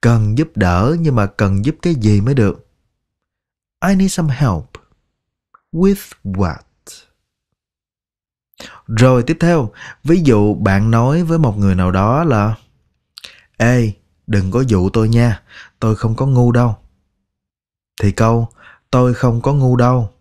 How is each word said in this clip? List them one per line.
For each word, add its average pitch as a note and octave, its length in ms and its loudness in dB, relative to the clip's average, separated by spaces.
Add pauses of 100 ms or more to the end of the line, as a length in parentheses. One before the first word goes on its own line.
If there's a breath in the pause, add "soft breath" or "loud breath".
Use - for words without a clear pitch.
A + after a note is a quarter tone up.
Cần A2+ 380 0
giúp D#3 160 -2
đỡ G#2 460 0
nhưng D3+ 140 0
mà G#2+ 120 0
cần G2 380 -2
giúp D#3+ 180 -4
cái F3 120 0
gì G#2 260 2
mới B2 140 -2
được? G#2+ 320 -2 (1200)
I G3 60 2
need F#3+ 180 0
some D3+ 220 -2
help. A#2+ 360 -2 (1000)
With F#3+ 400 0 (120)
what? F#2+ 340 -4 (2250 loud breath)
Rồi A#2+ 360 2
tiếp D#3+ 180 -2
theo, E3 300 0 (340 loud breath)
ví E3+ 160 2
dụ G#2+ 340 2
bạn G2+ 360 0
nói B2+ 320 0
với E3 160 -2
một A2+ 200 0
người G2 160 2
nào F2+ 160 0
đó G#2+ 340 0
là, A2 300 0 (1000 loud breath)
"Ê, A#2 360 0 (340)
đừng G2 240 -2
có A2+ 100 -2
dụ G2+ 280 0
tôi A2 200 0
nha, A#2 340 0 (380 loud breath)
tôi A2 160 0
không A2+ 200 -4
có C3 100 -2
ngu B2 260 2
đâu." A#2+ 240 0 (1200)
Thì G2+ 120 0
câu, A2+ 360 0 (420 loud breath)
"Tôi B2+ 240 2
không A#2 280 -2
có C#3 120 0
ngu B2+ 220 2
đâu." B2 440 0